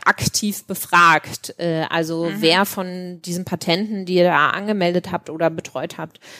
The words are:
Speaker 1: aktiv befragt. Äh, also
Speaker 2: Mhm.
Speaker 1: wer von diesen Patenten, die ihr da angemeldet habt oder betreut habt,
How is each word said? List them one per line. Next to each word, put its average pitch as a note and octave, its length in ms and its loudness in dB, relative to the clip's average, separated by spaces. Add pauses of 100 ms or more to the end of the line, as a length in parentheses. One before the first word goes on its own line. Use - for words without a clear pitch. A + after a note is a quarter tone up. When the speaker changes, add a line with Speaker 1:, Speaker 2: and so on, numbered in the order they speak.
Speaker 1:
aktiv - 600 -2
befragt. E3+ 920 2
Äh, D#3+ 320 -2
also E3 400 -2
Speaker 2:
Mhm. - 80 -6
Speaker 1:
wer F#3 280 4
von F3+ 580 -8
diesen F3 200 -4
Patenten, F#3+ 640 -2
die F3+ 80 -4
ihr F3+ 100 6
da D#3 280 4
angemeldet F3+ 600 -2
habt F3 180 -6
oder D#3+ 200 0
betreut D#3+ 480 -10
habt, - 240 -12 (180)